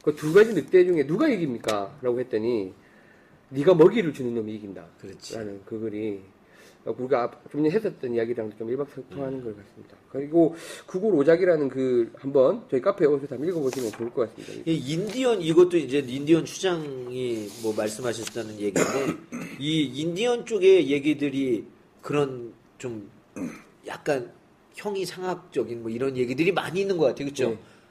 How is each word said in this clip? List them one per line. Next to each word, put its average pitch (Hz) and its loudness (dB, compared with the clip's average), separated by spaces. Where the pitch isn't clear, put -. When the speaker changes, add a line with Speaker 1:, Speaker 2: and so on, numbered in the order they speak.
Speaker 1:
"그 151 2
두 151 -4
가지 220 8
늑대 180 4
중에 165 2
누가 202 2
이깁니까?" 113 -2
라고 123 0
했더니, 110 -2
"네가 143 4
먹이를 175 6
주는 123 -6
놈이 110 -4
이긴다." 95 -14
Speaker 2:
그렇지. 95 -14
Speaker 1:
라는 101 -10
그 110 -8
글이, 104 -6
우리가 123 -2
앞-, - -8
좀 143 -2
전에 156 4
했었던 170 -2
이야기랑도 113 -2
좀 113 -8
일박상통하는 135 -8
Speaker 2:
음. 127 -12
Speaker 1:
것 107 -10
같습니다. 101 -20
그리고 156 2
구글 196 0
오작이라는 160 4
글 127 2
한번 139 4
저희 131 2
카페에 185 2
오셔서 139 0
한번 143 -4
읽어보시면 131 -2
좋을 117 -6
것 113 -2
같습니다. - -10
Speaker 2:
이 160 2
인디언, 196 -2
이것도 175 4
이제 135 0
인디언 143 2
추장이 127 -6
뭐 110 -2
말씀하셨다는 110 -6
얘기인데, 101 0
<clears throat> - -12
이 156 0
인디언 190 -2
쪽의 185 6
얘기들이 139 0
그런 131 -2
좀 110 -10
약간 135 -4
형이상학적인 175 -6
뭐 113 -6
이런 131 -4
얘기들이 127 0
많이 147 -2
있는 196 0
것 156 4
같아요. 139 0
그쵸? 120 -2
Speaker 1:
네. 107 -6